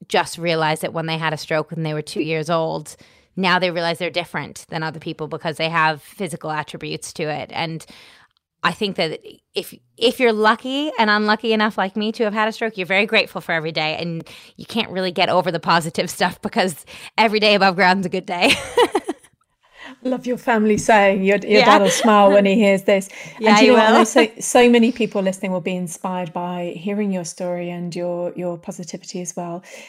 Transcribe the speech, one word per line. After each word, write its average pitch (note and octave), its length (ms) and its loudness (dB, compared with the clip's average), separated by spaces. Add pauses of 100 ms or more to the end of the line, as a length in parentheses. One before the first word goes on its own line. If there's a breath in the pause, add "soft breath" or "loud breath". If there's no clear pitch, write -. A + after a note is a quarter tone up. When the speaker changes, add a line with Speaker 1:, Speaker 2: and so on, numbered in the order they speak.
Speaker 1:
just F3 300 -2
realized D#3+ 420 -2
that F3 120 -6
when D#3+ 120 -6
they D#3+ 140 -4
had D#3+ 120 -2
a D#3 60 -6
stroke - 320 -4
when D#3+ 140 -8
they D#3 100 -4
were D3+ 80 -4
two D#3 220 -8
years D#3 260 -4
old, D#3+ 460 -4 (420 soft breath)
now F3+ 220 2
they F#3 120 0
realize E3+ 280 -4
they're E3+ 100 -4
different D#3+ 600 -8
than D#3+ 120 -8
other D#3+ 180 -8
people D#3 280 -10
because D#3+ 300 -8
they D#3+ 120 -2
have D#3+ 320 0
physical E3 480 -10
attributes D#3 640 -10
to E3+ 100 -6
it. D3+ 300 -8
And D#3+ 320 -8 (800 loud breath)
I F3 100 0
think G3 240 -6
that D#3+ 220 -4 (360)
if, - 180 -8 (240)
if A3 220 0
you're A#3+ 120 4
lucky B3+ 680 0
and G#3+ 100 2
unlucky G#3+ 420 0
enough G#3+ 280 0
like F#3+ 160 -2
me G#3+ 160 -2
to A#3 140 -4
have G#3 100 -2
had A3 120 0
a A3+ 40 -2
stroke, A3 260 -6
you're F#3 80 -6
very F#3+ 220 0
grateful G3 340 0
for F3 120 -6
every D#3+ 180 -2
day. D#3 280 -4
And E3 240 -8 (320 loud breath)
you - 120 -18
can't - 240 -6
really F#3 200 -4
get F3 180 0
over F3 220 0
the E3 80 -6
positive F3 520 -2
stuff F3 320 -4
because F#3 420 -4 (320 loud breath)
every G#3+ 220 2
day G#3 160 4
above F#3+ 180 4
ground's F#3 320 2
a E3+ 40 -4
good F#3 180 -6
day. F#3+ 320 0
<laughs> - 1400 -4
Speaker 2:
Love B3 240 -4
your B3 100 -2
family G#3+ 400 2
saying, G3 460 4
your, G3 160 4
your G#3 220 4
Speaker 1:
Yeah. A#3+ 40 6
Speaker 2:
dad G#3 160 8
will F#3+ 80 4
smile G#3 420 6
when G3+ 140 6
he G3 100 4
hears G3 280 4
this. G3 260 2 (140)
Speaker 1:
<laughs> - 160 -20
Yeah, A3 100 2
Speaker 2:
And G#3 80 8
do B3+ 80 8
you B3+ 60 8
Speaker 1:
he A#3+ 60 8
Speaker 2:
know A3+ 40 6
what? A3 80 6
I - 40 6
know C4+ 60 6
Speaker 1:
will. A3+ 60 6
Speaker 2:
so, A3+ 220 4 (120)
so A#3+ 300 4
many A#3 220 4
people G#3 320 -4
listening F#3+ 280 -4
will F#3 100 -2
be F#3 140 -4
inspired F3+ 560 -8
by F3 460 -8
hearing G3+ 340 -4
your F3+ 140 -4
story F3 460 -8
and F3 240 -10
your, F3 400 -6
your F3 220 -6
positivity F3+ 640 -12
as - 140 -12
well. F3 280 -10 (240 loud breath)